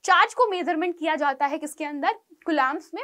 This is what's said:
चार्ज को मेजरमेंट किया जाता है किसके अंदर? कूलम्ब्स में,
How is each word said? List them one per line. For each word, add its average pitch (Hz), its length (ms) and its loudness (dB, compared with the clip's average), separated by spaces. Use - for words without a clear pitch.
चार्ज 381 280 4
को 494 140 2
मेजरमेंट 349 520 -2
किया 311 160 0
जाता 285 300 0
है 285 120 -4
किसके 294 280 -8
अंदर? 294 280 -2
कूलम्ब्स 302 480 -2
में, 415 100 -10